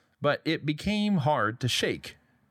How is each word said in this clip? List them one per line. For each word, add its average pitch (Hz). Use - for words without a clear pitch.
But 143
it 156
became 202
hard 120
to 131
shake, 113